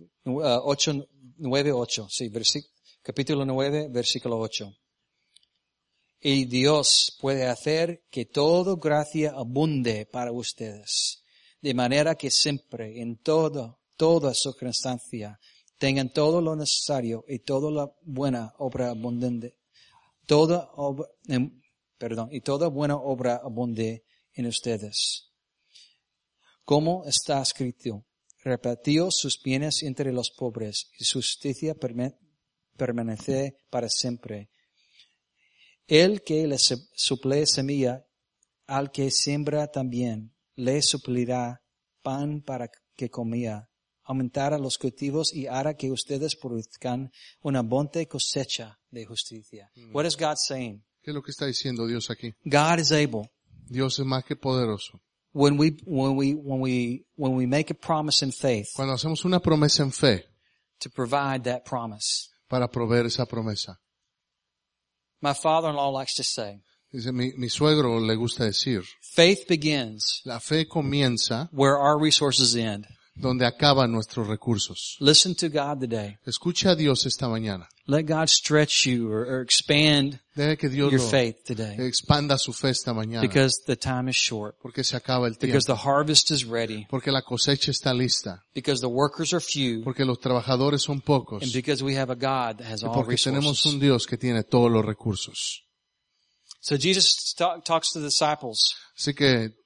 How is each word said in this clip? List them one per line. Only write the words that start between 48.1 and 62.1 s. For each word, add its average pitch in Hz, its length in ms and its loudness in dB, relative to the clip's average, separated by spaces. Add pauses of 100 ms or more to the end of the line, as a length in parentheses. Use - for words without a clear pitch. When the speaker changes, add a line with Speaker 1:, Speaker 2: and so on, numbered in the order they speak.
Speaker 1:
de 117 140 -14
justicia." 107 720 -12
Speaker 2:
Mm. 117 200 -18
Speaker 1:
What 147 120 0
is 160 100 0
God 151 200 -2
saying? 120 480 -6 (180)
Speaker 2:
¿Qué - 80 -12
es 147 40 -8
lo 143 80 -8
que - 100 -12
está 143 140 -6
diciendo 123 400 -4
Dios 117 240 -4
aquí? 117 220 -10 (120)
Speaker 1:
God 151 340 4
is 151 140 2
able. 123 380 0 (380)
Speaker 2:
Dios 131 300 -2
es 135 80 -4
más 131 180 -2
que - 120 -6
poderoso. 123 640 -4 (320)
Speaker 1:
When 143 260 4
we, 151 180 4 (100)
when 135 300 0
we, 139 180 2
when 139 260 -4
we, 127 460 -2 (100)
when 131 200 -2
we 127 100 0
make 143 260 0
a - 40 -8
promise 151 480 0
in 131 80 -2
faith 113 420 0
Speaker 2:
Cuando 135 200 -2
hacemos 156 300 -2
una 180 160 2
promesa 151 440 4
en 131 80 -2
fe 110 320 4 (560)
Speaker 1:
to 127 100 -10
provide 135 540 0
that 123 200 -2
promise. 117 640 -6 (200)